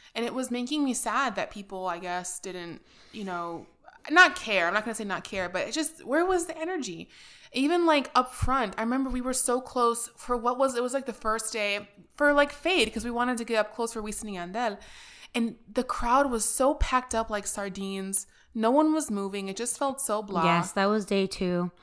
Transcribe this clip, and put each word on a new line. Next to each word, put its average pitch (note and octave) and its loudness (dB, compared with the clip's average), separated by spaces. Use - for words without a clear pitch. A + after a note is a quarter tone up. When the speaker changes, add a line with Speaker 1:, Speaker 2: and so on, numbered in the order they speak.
Speaker 1:
And A#3 -2
it - -4
was B3 -4
making B3 -2
me C4 2
sad A#3 -2
that F#3 -4
people, F#3+ -10
I F3 -4
guess, F3+ -6
didn't, F3 -10
you G#3+ -10
know, E3+ -6
not E4 6
care. F#3+ 2
I'm F3+ 0
not G#3 0
gonna A3+ -6
say A3 -8
not F#3 -6
care, F#3+ -4
but F3+ -4
it D#4+ -10
just, D#4 -4
where D#4 2
was F4+ 2
the E4 -10
energy? C4+ -6
Even, E4 4
like, D4 4
up B3+ 2
front, B3+ 0
I A3 -2
remember B3+ 0
we B3 -2
were B3+ -2
so B3+ 0
close A#3+ 0
for - -2
what A#3+ 0
was, C4+ 2
it A#3+ 0
was, B3 -2
like, C4+ -2
the A#3+ -6
first A3 -2
day G#3 -2
for, D4 6
like, C#4+ 4
Fade, D#4 2
'cause G#3+ -6
we A#3+ -6
wanted A#3+ 0
to A#3 -4
get A3+ -2
up G#3 2
close A#3 -4
for A3 -6
Wisin G#3+ -8
y F#3+ -6
Yandel. G3+ -4
And A#3 0
the A#3+ 0
crowd B3+ 2
was A3+ 0
so C#4 2
packed B3+ 0
up A3+ 0
like G3+ -4
sardines. G3 -4
No A3 4
one D#4 6
was D#4 0
moving. G3 -4
It F#3+ -6
just A#3 -4
felt C4+ -2
so G#3+ 0
blah. F#3+ 0
Speaker 2:
Yes, E3+ 2
that G3 2
was G#3+ 2
day G3 2
two. F3+ 0